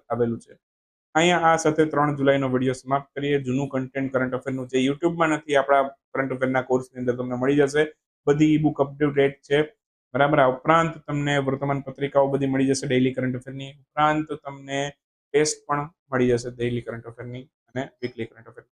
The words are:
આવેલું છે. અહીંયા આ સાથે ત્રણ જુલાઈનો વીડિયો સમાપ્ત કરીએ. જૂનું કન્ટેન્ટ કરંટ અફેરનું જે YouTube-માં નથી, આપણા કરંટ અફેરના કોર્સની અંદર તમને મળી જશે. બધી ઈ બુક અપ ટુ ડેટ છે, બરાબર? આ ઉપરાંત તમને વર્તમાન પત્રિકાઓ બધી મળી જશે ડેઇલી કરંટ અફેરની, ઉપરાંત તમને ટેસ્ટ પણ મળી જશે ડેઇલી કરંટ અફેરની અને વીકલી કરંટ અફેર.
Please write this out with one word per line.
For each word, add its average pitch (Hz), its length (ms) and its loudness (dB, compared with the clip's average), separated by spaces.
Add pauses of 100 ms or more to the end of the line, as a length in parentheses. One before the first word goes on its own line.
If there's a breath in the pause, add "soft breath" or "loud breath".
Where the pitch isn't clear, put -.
(100)
આવેલું 117 280 -2
છે. - 200 -20 (560)
અહીંયા 170 240 4
આ 165 180 4
સાથે 156 280 2
ત્રણ 147 320 0
જુલાઈનો 139 320 2
વીડિયો 127 240 0
સમાપ્ત 135 420 -6
કરીએ. 143 280 -2
જૂનું 131 260 -2
કન્ટેન્ટ 131 440 -6
કરંટ 127 220 -2
અફેરનું 131 340 -8
જે 131 180 0
YouTube-માં 165 420 0
નથી, 151 280 -2
આપણા 139 260 4
કરંટ 135 500 -6
અફેરના 131 300 0
કોર્સની 127 380 -2
અંદર 123 160 -2
તમને 127 200 -6
મળી 135 200 0
જશે. 147 360 2 (340)
બધી 151 280 4
ઈ 151 80 2
બુક 147 180 0
અપ 139 180 -2
ટુ 147 120 0
ડેટ 139 320 0
છે, 143 200 2 (520)
બરાબર? 147 240 4
આ 131 100 6
ઉપરાંત 156 500 2
તમને 143 400 -2
વર્તમાન 139 420 -2
પત્રિકાઓ 139 480 0
બધી 139 180 0
મળી 135 200 2
જશે 135 200 0
ડેઇલી 127 260 2
કરંટ 127 240 -4
અફેરની, 135 360 -12
ઉપરાંત 151 600 -2
તમને 139 600 -8 (400)
ટેસ્ટ 151 340 0
પણ 147 240 -4 (220)
મળી 123 160 2
જશે 120 220 0
ડેઇલી 120 300 -4
કરંટ 117 240 -10
અફેરની 123 400 -14
અને - 440 -12 (140)
વીકલી 117 240 -8
કરંટ 113 200 -20
અફેર. 113 180 -20 (120)